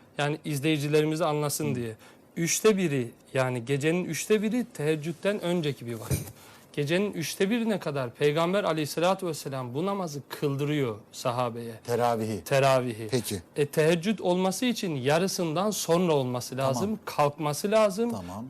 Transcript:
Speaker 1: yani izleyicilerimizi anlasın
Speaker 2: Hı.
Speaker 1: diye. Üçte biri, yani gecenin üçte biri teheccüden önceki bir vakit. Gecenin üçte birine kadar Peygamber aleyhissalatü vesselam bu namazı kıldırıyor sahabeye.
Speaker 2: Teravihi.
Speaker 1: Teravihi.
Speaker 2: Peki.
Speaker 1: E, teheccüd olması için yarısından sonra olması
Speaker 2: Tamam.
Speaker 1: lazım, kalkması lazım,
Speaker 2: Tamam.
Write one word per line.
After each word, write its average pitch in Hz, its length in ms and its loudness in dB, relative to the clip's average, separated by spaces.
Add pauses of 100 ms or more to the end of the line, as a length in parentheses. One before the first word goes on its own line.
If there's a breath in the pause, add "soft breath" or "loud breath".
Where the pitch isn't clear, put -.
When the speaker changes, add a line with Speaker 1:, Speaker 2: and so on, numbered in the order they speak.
(180)
Speaker 1:
yani 147 260 -2
izleyicilerimizi 156 800 0
anlasın 151 460 0
Speaker 2:
Hı. - 40 -2
Speaker 1:
diye. 117 180 -4 (440 loud breath)
Üçte 180 400 2
biri, 143 340 0 (240)
yani 127 300 0
gecenin 151 400 0
üçte 202 380 0
biri 220 320 -2
teheccüden 160 680 -2
önceki 160 460 -2
bir 117 80 -6
vakit. 113 300 -4 (480 loud breath)
Gecenin 170 400 0
üçte 180 380 -2
birine 226 300 0
kadar 139 340 -4
Peygamber 165 500 2
aleyhissalatü 170 640 0
vesselam 135 480 -6
bu 160 120 -2
namazı 180 420 -4
kıldırıyor 139 680 -2 (160)
sahabeye. 120 600 -4 (140)
Speaker 2:
Teravihi. 113 580 2
Speaker 1:
Teravihi. 127 680 4
Speaker 2:
Peki. - 320 0 (140)
Speaker 1:
E, 147 100 2
teheccüd 165 520 2
olması 185 460 0
için 220 300 -2
yarısından 170 760 0
sonra 170 420 2
olması 127 440 0
Speaker 2:
Tamam. 135 180 2
Speaker 1:
lazım, 202 300 -2
kalkması 151 680 0
lazım, 220 400 4
Speaker 2:
Tamam. 98 400 -8